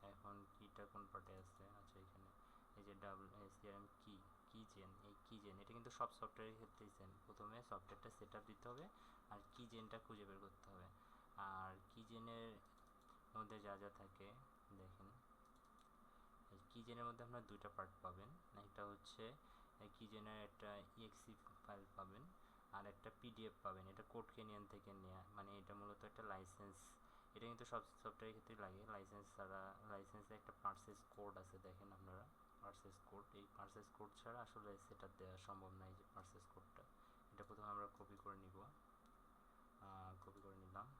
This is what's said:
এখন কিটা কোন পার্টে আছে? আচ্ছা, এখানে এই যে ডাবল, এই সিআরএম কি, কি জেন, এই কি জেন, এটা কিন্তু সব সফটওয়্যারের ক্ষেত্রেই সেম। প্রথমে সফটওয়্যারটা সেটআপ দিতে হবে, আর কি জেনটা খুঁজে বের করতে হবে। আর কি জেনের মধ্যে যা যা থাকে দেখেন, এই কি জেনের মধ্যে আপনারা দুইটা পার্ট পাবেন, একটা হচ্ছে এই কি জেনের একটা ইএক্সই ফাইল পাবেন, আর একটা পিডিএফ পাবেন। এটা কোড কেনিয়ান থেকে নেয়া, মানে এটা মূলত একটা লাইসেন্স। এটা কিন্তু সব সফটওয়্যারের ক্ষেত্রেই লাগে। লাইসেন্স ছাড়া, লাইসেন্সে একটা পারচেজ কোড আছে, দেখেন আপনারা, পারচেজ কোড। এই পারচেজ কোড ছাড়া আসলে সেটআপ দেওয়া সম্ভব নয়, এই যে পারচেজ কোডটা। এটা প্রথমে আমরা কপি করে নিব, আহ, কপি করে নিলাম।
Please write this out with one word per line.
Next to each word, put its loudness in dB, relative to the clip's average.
এখন -2
কিটা -2
কোন -2
পার্টে 2
আছে? -4
আচ্ছা, -8
এখানে -8
এই -4
যে -2
ডাবল, 2
এই -2
সিআরএম -2
কি, -4
কি -4
জেন, -2
এই -4
কি -2
জেন, -2
এটা -2
কিন্তু 0
সব 12
সফটওয়্যারের 2
ক্ষেত্রেই -6
সেম। -4
প্রথমে 0
সফটওয়্যারটা 0
সেটআপ 0
দিতে -2
হবে, 0
আর 0
কি -2
জেনটা 2
খুঁজে -2
বের -2
করতে -6
হবে। -4
আর 6
কি -2
জেনের 2
মধ্যে 4
যা 6
যা 4
থাকে -4
দেখেন, -4
এই -6
কি 2
জেনের 4
মধ্যে 6
আপনারা 2
দুইটা 2
পার্ট 4
পাবেন, 2
একটা 2
হচ্ছে 0
এই -4
কি 0
জেনের 2
একটা 2
ইএক্সই -4
ফাইল 2
পাবেন, 0
আর 4
একটা 0
পিডিএফ 2
পাবেন। 6
এটা -2
কোড 4
কেনিয়ান 2
থেকে -2
নেয়া, 0
মানে 2
এটা -2
মূলত 0
একটা -2
লাইসেন্স। 2
এটা 0
কিন্তু 2
সব 8
সফটওয়্যারের 0
ক্ষেত্রেই -4
লাগে। 2
লাইসেন্স 2
ছাড়া, 4
লাইসেন্সে 2
একটা -2
পারচেজ 8
কোড 2
আছে, -4
দেখেন -4
আপনারা, -2
পারচেজ -2
কোড। -2
এই -2
পারচেজ 0
কোড 0
ছাড়া 4
আসলে 2
সেটআপ -2
দেওয়া 0
সম্ভব 2
নয়, -2
এই -2
যে -6
পারচেজ -2
কোডটা। -6
এটা 0
প্রথমে 4
আমরা 10
কপি -2
করে 4
নিব, -2
আহ, 2
কপি -2
করে -2
নিলাম। 2